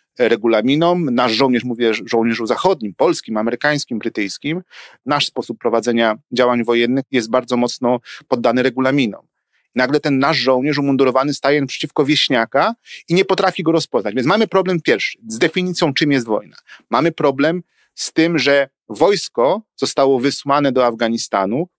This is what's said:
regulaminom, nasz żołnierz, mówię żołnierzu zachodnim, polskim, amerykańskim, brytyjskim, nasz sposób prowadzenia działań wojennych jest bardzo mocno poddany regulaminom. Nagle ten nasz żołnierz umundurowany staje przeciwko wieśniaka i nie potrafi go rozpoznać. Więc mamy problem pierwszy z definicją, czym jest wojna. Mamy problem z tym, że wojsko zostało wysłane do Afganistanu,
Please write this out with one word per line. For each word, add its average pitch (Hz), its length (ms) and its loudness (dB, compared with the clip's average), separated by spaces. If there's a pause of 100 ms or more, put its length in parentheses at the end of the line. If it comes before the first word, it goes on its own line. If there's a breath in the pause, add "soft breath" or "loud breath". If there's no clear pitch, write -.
(180)
regulaminom, 123 1000 2
nasz 123 160 2
żołnierz, 120 320 0
mówię 120 300 0
żołnierzu 113 520 -2
zachodnim, 117 480 -2
polskim, 147 440 -2
amerykańskim, 120 640 -2
brytyjskim, 117 600 -6 (440 loud breath)
nasz 143 220 0
sposób 120 320 -8
prowadzenia 117 560 0 (160)
działań 123 320 2
wojennych 120 480 0
jest 117 180 -2
bardzo 123 280 -2
mocno 120 420 -2 (280 loud breath)
poddany 123 360 0
regulaminom. 131 640 -2 (480)
Nagle 127 240 0
ten 139 200 0
nasz 143 180 2
żołnierz 131 400 0
umundurowany 135 560 2
staje 143 320 0
przeciwko - 400 -4
wieśniaka 143 680 0 (340 loud breath)
i 165 40 0
nie 190 120 4
potrafi 185 380 0
go 156 80 2
rozpoznać. 113 440 -2
Więc 123 120 -2
mamy 214 200 2
problem 180 340 0
pierwszy - 460 -2
z 110 100 -8
definicją, 170 560 0
czym 147 180 0
jest 131 140 0
wojna. 104 320 -6 (320 loud breath)
Mamy 156 220 0
problem 156 520 0 (320)
z - 180 -10
tym, 165 260 2
że 139 300 2 (200)
wojsko 165 720 0 (140)
zostało 135 440 0
wysłane 139 520 0
do 123 140 2
Afganistanu, 113 920 -2